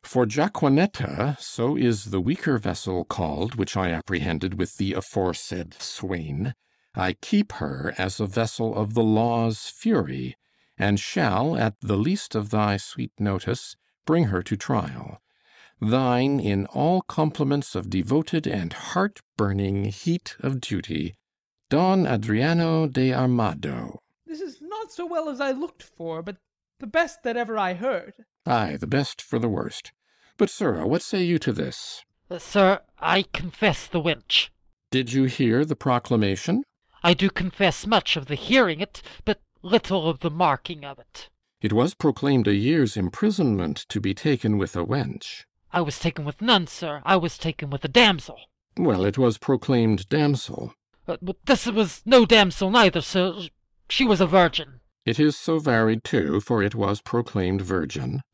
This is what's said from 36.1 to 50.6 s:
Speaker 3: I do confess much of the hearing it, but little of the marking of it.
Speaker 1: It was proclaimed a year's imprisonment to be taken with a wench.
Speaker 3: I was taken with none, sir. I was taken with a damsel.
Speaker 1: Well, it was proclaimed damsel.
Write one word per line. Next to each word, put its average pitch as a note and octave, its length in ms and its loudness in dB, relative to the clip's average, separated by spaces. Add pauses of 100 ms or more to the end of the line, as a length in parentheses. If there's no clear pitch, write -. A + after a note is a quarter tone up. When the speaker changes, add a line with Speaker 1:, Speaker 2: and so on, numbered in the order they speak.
Speaker 3:
I F3 100 6
do F#3+ 160 2
confess F3+ 560 0
much G#3+ 300 2
of C#3 120 -8
the D3 80 -4
hearing G3 440 2
it, - 220 -8 (240)
but G#3+ 160 0 (200)
little F3+ 480 0
of C#3+ 100 -4
the E3+ 100 -2
marking D3+ 560 0
of C#3 140 -16
it. - 300 -20 (320)
Speaker 1:
It G#2 120 0
was B2 200 4
proclaimed C3+ 540 2
a G2+ 80 4
year's B2 400 2
imprisonment G#2 960 0
to G#2 100 -4
be G2 140 -2
taken A#2 440 0
with G2 180 -2
a F2 100 -2
wench. - 580 -6 (280)
Speaker 3:
I F3+ 100 0
was D3+ 180 -4
taken D#3+ 240 -4
with D3 180 -8
none, G#3 240 4
sir. D3 380 -8
I F#3+ 140 4
was E3 200 -2
taken D#3 320 -6
with C#3 140 -6
a D3 60 -4
damsel. F#3 500 2 (380)
Speaker 1:
Well, G#2+ 260 2
it G2+ 140 0
was A#2+ 200 4
proclaimed A#2 720 2
damsel. D3 640 -2 (320)